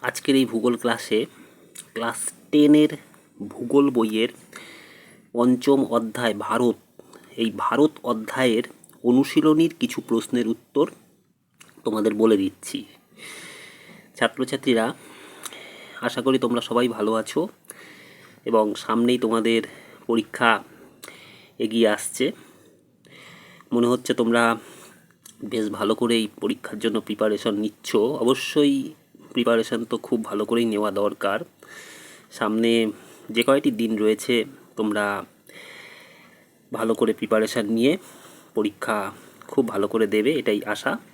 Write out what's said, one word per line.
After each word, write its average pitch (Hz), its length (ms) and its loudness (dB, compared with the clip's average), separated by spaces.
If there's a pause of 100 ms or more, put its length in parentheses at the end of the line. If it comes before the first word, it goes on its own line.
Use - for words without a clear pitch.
আজকের 123 340 0
এই 131 100 4
ভূগোল 117 320 0
ক্লাসে 113 480 -2 (680)
ক্লাস 117 380 -6 (200)
টেনের 147 380 6 (580)
ভূগোল 139 420 2
বইয়ের 113 400 0 (1040)
পঞ্চম 127 520 2
অধ্যায় 113 480 -2
ভারত, 113 420 0 (600)
এই 113 220 -2
ভারত 147 340 2 (120)
অধ্যায়ের 120 600 0 (400)
অনুশীলনীর 156 760 4
কিছু - 220 -4
প্রশ্নের 117 460 -2
উত্তর 127 420 -2 (960)
তোমাদের 107 300 0
বলে 110 240 4
দিচ্ছি। - 480 -6 (1300)
ছাত্রছাত্রীরা, 123 760 -2 (1080)
আশা 123 200 -6
করি 131 180 0
তোমরা 120 220 -2
সবাই 120 260 0
ভালো 110 260 -2
আছো 139 340 -4 (1000)
এবং 110 300 2
সামনেই 117 420 0
তোমাদের 113 440 0 (460)
পরীক্ষা 113 560 2 (960)
এগিয়ে 113 280 2
আসছে। - 440 -2 (1400)
মনে 120 140 4
হচ্ছে 123 260 0
তোমরা 117 440 2 (840)
বেশ 107 260 -4
ভালো 107 260 -2
করেই 117 320 0 (140)
পরীক্ষার - 380 -6
জন্য 107 220 -2
প্রিপারেশন 107 540 -2
নিচ্ছ। 107 400 -6
অবশ্যই 131 1000 0 (380)
প্রিপারেশন 117 540 0
তো 117 120 -6
খুব 113 260 -2
ভালো 104 220 -4
করেই 117 200 0
নেওয়া 104 260 0
দরকার। 101 480 -2 (920)
সামনে 113 600 0 (400)
যে 113 120 0
কয়টি 143 280 2
দিন 110 260 -2
রয়েছে 107 480 0 (300)
তোমরা 104 500 -2 (1500)
ভালো 113 200 -2
করে 110 200 2
প্রিপারেশন 110 520 0
নিয়ে 117 320 2 (580)
পরীক্ষা 104 560 -4 (360)
খুব 123 200 0
ভালো 101 200 -2
করে 110 200 0
দেবে, 107 260 2
এটাই 113 320 0
আশা। 123 320 -4 (160)